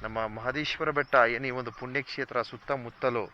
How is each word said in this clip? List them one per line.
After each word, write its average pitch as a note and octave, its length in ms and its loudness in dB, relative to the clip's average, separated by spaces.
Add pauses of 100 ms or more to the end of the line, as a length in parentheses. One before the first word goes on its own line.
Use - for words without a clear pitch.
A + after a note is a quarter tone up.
ನಮ್ಮ A2 240 -2
ಮಹದೇಶ್ವರ B2+ 600 -2
ಬೆಟ್ಟ C#3+ 260 2 (120)
ಏನ್ A#2+ 180 0
ಈ C3+ 40 -2
ಒಂದು B2 220 -4
ಪುಣ್ಯಕ್ಷೇತ್ರ B2+ 680 -4
ಸುತ್ತಮುತ್ತಲು A#2+ 920 -2